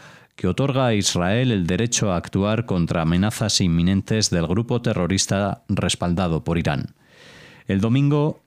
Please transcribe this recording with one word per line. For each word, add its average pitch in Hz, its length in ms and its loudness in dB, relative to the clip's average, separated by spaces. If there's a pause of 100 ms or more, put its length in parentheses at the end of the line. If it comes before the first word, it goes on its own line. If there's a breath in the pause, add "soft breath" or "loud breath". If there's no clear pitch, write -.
(380 loud breath)
que 95 100 -2
otorga 131 380 0
a 113 80 2
Israel 101 580 0
el 92 160 0
derecho 104 460 0
a - 20 0
actuar 104 500 -2
contra 87 360 0
amenazas 95 580 0
inminentes 95 720 2
del 85 180 0
grupo 120 340 -2
terrorista 98 880 -2
respaldado 87 760 0
por 82 120 -2
Irán. - 380 -2 (720 loud breath)
El 98 140 0
domingo, 143 640 2